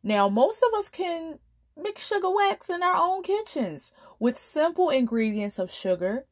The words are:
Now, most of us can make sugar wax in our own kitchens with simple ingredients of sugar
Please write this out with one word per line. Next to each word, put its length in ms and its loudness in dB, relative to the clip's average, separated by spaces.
Now, 260 2
most 340 4
of 160 4
us 100 -4
can 500 -6
make 220 -8
sugar 320 -2
wax 380 0
in 140 -4
our 140 2
own 260 0
kitchens 720 -4
with 180 0
simple 540 0
ingredients 680 0
of 120 -4
sugar 600 -2